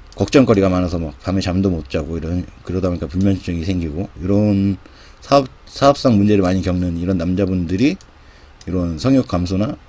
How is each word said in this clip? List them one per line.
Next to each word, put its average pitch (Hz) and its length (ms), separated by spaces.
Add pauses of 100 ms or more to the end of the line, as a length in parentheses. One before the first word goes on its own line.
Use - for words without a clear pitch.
(160)
걱정거리가 104 540
많아서 90 280
막 78 240
밤에 95 200
잠도 92 280
못 80 200
자고 80 280
이런, 82 280 (180)
그러다 90 260
보니까 82 180
불면증이 90 560
생기고 85 460 (120)
이런 98 560 (440)
사업, 139 260 (180)
사업상 139 520
문제를 101 240
많이 92 200
겪는 90 360
이런 90 200
남자분들이 92 760 (720)
이런 87 320
성욕 127 300
감소나 92 500 (120)